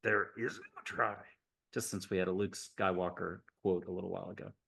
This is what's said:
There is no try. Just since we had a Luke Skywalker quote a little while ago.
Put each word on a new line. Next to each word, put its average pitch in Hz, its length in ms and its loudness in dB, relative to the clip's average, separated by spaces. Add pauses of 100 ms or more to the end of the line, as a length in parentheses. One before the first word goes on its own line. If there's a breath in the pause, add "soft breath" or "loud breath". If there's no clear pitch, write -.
There 104 340 4
is 117 220 -2
no - 260 -16
try. 107 320 0 (580)
Just - 160 -2
since 98 200 -6
we 101 60 2
had 92 120 4
a 92 40 2
Luke 95 240 0
Skywalker 90 840 0 (220)
quote 90 240 2
a - 40 -10
little 92 200 -4
while 92 200 -6
ago. 98 220 -12 (160)